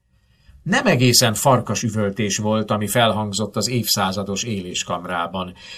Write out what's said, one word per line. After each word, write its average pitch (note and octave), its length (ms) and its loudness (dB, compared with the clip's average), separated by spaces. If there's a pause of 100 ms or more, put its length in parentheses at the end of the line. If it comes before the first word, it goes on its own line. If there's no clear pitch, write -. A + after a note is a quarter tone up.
(640)
Nem B3 220 0
egészen B2 480 6
farkas A2+ 500 2
üvöltés G#2 540 -2
volt, G#2+ 340 0
ami G#2 160 -2
felhangzott G#2+ 680 0
az G#2+ 140 -2
évszázados G2 760 -2
éléskamrában. F2+ 1080 -6 (240)